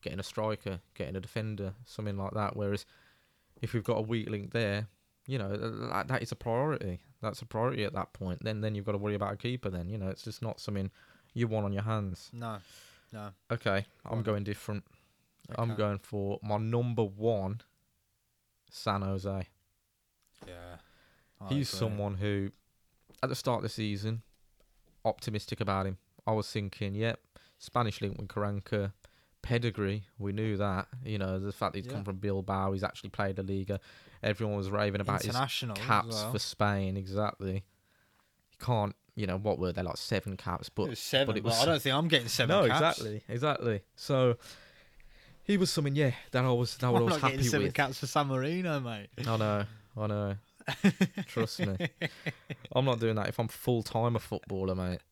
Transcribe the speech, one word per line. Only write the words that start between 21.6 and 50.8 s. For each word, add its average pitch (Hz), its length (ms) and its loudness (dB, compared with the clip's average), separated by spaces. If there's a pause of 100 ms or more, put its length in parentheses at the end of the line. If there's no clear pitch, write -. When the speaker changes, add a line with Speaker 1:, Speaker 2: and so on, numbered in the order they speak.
Speaker 2:
agree. 98 60 -6
Speaker 1:
someone 104 360 0
who, 98 360 0 (720)
at 131 60 -2
the 131 60 -2
start 120 240 0
of 98 60 -4
the 110 40 -2
season, 107 540 -2 (840)
optimistic - 560 -2
about 98 260 2
him. 95 120 -4 (280)
I 110 60 2
was 107 180 0
thinking, 101 440 -4
"Yep, 113 260 0 (380)
Spanish 117 420 0
link 98 180 -2
with 104 100 -6
Karanka, 101 640 -2 (500)
pedigree, 107 640 0 (140)
we 101 140 -2
knew 107 240 0
that." 98 320 0 (160)
You 107 140 -2
know, 95 200 0
the 98 140 -4
fact 95 200 -2
that 101 80 -4
he's 95 60 -8
Speaker 2:
Yeah. 127 80 -8
Speaker 1:
come 104 100 -4
from 98 120 -4
Bilbao, 98 560 0
he's 98 120 0
actually - 260 -6
played 98 280 -2
La 95 60 -2
Liga. 95 360 -2 (420)
Everyone 104 340 0
was 95 140 -2
raving 104 300 2
about 98 220 0
his 110 120 0
Speaker 2:
International 123 440 -2
as 104 60 -4
Speaker 1:
caps 113 300 4
Speaker 2:
well. 107 180 -2
Speaker 1:
for 131 60 0
Spain, 98 580 0
exactly. 95 680 -2 (880)
You - 80 -20
can't, 104 340 0 (200)
you 104 120 -2
know, 92 120 0
what 101 200 2
were 90 140 2
they, 95 100 -2
like, 87 140 -2
seven 98 400 -2
caps? - 320 -6
But - 160 -2
Speaker 2:
It 139 60 0
was 113 80 -6
seven, 135 280 2
Speaker 1:
but 110 120 0
it 95 40 -4
Speaker 2:
but 113 80 2
Speaker 1:
was 113 100 4
Speaker 2:
I 131 60 6
don't 160 140 4
think 131 140 2
I'm 160 140 2
getting 131 200 4
seven 143 280 4
Speaker 1:
no, 185 120 6
Speaker 2:
caps. 151 300 4
Speaker 1:
exactly, 107 300 -4
exactly. 120 540 0 (140)
So 127 400 4 (1080)
he 202 120 4
was 185 140 6
someone, 143 240 2
yeah, 143 180 6 (200)
that 127 120 4
I 127 60 6
was, 120 280 4
that 127 100 2
Speaker 2:
I'm 120 80 6
Speaker 1:
I 117 40 8
was 120 120 6
Speaker 2:
not 151 100 2
getting 131 160 4
Speaker 1:
happy 131 100 4
Speaker 2:
seven 117 200 4
Speaker 1:
with. - 60 -2
Speaker 2:
caps 135 260 2
for 139 60 -4
San 147 200 4
Marino, 147 540 0
mate. 113 280 -6 (180)
Speaker 1:
I 113 100 2
know, 104 280 4 (320)
I 107 120 0
know. 104 280 0 (320)
Speaker 2:
<laughs> - 580 2